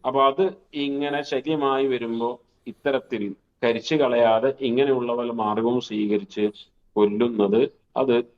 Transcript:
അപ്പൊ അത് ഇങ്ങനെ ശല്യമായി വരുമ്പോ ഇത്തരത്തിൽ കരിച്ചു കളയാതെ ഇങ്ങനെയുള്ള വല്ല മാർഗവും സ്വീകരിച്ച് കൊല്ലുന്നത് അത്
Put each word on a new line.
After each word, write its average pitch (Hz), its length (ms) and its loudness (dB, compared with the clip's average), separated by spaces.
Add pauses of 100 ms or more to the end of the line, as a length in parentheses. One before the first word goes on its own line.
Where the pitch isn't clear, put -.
അപ്പൊ 135 160 2
അത് 180 300 2 (220)
ഇങ്ങനെ 143 480 -4
ശല്യമായി 135 640 -2
വരുമ്പോ 117 540 -4 (260)
ഇത്തരത്തിൽ 117 720 -6 (280)
കരിച്ചു 117 300 0
കളയാതെ 120 680 2
ഇങ്ങനെയുള്ള 127 520 0
വല്ല 120 200 -4
മാർഗവും 113 480 -2
സ്വീകരിച്ച് 104 720 -2 (460)
കൊല്ലുന്നത് 104 760 2 (260)
അത് 120 280 2 (120)